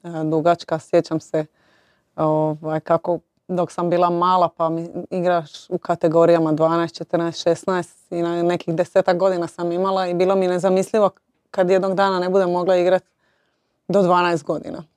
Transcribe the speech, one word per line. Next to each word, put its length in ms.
e, 40
dugačka. 540
Sjećam 420
se, 260
ovaj, 640
kako 380
dok 240
sam 180
bila 200
mala, 460
pa 120
mi 200
igraš 600
u 80
kategorijama 720
dvanaest, 420
četrnaest, 480
šesnaest 680
i 100
na 200
nekih 320
desetak 420
godina 300
sam 260
imala 340
i 80
bilo 220
mi 120
nezamislivo 640
kad 200
jednog 240
dana 240
ne 100
budem 220
mogla 260
igrat 260
do 140
dvanaest 420
godina. 380